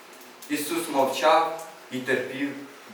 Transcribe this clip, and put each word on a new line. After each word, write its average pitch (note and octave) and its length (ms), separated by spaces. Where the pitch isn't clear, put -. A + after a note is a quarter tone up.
Ісус D#3 440
мовчав D#3 760
і B2+ 60
терпів C3 520